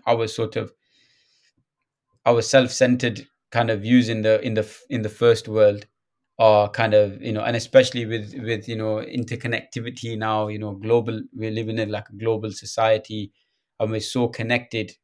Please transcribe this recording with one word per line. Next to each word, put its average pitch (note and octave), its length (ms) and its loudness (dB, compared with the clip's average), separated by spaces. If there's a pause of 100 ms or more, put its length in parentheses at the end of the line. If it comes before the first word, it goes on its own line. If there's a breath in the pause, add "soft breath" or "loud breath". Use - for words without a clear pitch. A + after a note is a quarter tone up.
our A#2 200 0
sort A2 300 -6
of, A2 160 -8 (1500)
our A#2+ 160 4
self-centered B2 840 2 (240)
kind A#2 200 0
of G#2 100 -2
views A2+ 280 4
in A2 140 -2
the, A2 220 4
in A2+ 100 -4
the A2 60 0
f-, - 280 -8
in A#2+ 140 -4
the G#2+ 60 -4
first A#2 380 2
world G#2 400 2 (520)
are G#2+ 300 6
kind A2 260 -2
of, G#2 260 2
you A2+ 120 -6
know, G#2+ 100 -4
and A#2 140 -2
especially B2+ 480 4
with, G#2+ 280 -8 (100)
with, A2 260 -6
you A2+ 80 -6
know, G#2+ 200 -2
interconnectivity A#2 1200 -8
now, G#2+ 320 -2
you G#2+ 100 -8
know, G#2+ 140 -8
global, A2 480 0 (120)
we're A2 180 -6
living A2 280 -4
in, G#2+ 120 -4
like, G#2 180 -8
a G#2+ 80 -20
global A2 340 -2
society, A2 800 -2 (480)
and A2 120 -2
we're A2 100 -2
so A#2+ 280 -2
connected A#2 640 -6 (100)